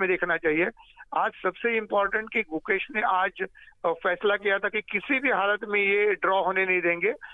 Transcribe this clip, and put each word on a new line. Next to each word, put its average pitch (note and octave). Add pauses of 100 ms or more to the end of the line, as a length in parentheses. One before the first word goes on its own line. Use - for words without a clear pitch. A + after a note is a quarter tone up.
में F#3
देखना F3
चाहिए। D#3+ (520)
आज G3+
सबसे A3+
important G#3+
कि A#3
गुकेश G#3
ने G#3+
आज, F#3+ (540)
अ, -
फैसला F3+
किया G3+
था G3+
कि G#3+
किसी A3+
भी C4
हालत G3+ (100)
में G#3
ये G3+
ड्रॉ F#3
होने F#3+
नहीं F#3
देंगे। F3 (200)